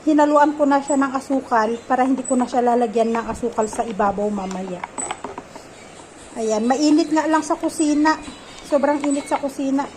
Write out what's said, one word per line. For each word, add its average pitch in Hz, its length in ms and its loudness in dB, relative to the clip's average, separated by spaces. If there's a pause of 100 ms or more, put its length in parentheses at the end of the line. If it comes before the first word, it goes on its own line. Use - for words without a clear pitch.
hinaluan 294 560 4
ko 294 80 4
na 277 160 2
siya 285 160 0
ng 269 160 0
asukal 254 560 0 (160)
para 254 160 2
hindi 262 200 0
ko 262 120 0
na 247 80 2
siya 247 200 0
lalagyan 226 520 2
ng 226 160 -4
asukal 226 400 -2
sa 226 160 -4
ibabaw 202 400 0
mamaya. 190 560 -6 (1500)
Ayan, 220 320 0
mainit 302 480 4
nga 311 160 2
lang 311 80 4
sa 311 160 -2
kusina. 302 640 0 (480)
Sobrang 285 400 2
init 277 160 -2
sa - 160 -4
kusina. 277 580 -4